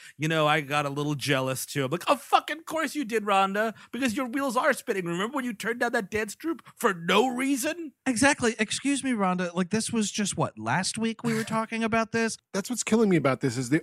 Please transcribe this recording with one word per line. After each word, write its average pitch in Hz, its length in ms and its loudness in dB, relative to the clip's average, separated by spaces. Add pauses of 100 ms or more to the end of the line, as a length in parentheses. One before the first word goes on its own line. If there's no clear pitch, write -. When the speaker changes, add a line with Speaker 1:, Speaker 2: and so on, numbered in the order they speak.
(180)
Speaker 1:
"You 151 100 -2
know, 160 180 2
I 151 140 4
got 147 260 -2
a 143 40 -4
little 147 260 -2
jealous 131 500 0
too." 139 200 -2
I'm 127 40 -8
like, 165 180 -2
"Of 269 120 2
fucking 320 440 0
course 320 300 -4
you 294 120 -4
did, 214 180 -2
Rhonda, 202 480 2 (180)
because 240 240 -2
your 262 120 -2
wheels 269 300 -2
are 269 180 4
spinning. 196 320 -4
Remember 185 280 -2
when 262 120 -2
you 240 80 -4
turned 226 260 -6
down 240 120 0
that 233 180 -2
dance 214 260 -4
troupe 311 260 -6 (140)
for 226 180 0
no 185 340 4
reason?" 269 640 -2 (140)
Speaker 2:
Exactly. 247 520 4
Excuse 262 440 0
me, 262 100 0
Rhonda. 185 420 0
Like, 175 160 0
this 214 200 -2
was 220 220 0
just, 202 240 -2
what, 139 220 -2
last 123 400 -2
week 226 260 -4
we 233 100 0
were 220 80 0
talking 220 400 -2
about 226 300 0
this? 226 240 0 (160)
Speaker 3:
That's 196 180 -4
what's 247 140 -4
killing 220 240 4
me 185 80 6
about 135 240 2
this, 123 160 0
is 127 140 -4
the 151 120 4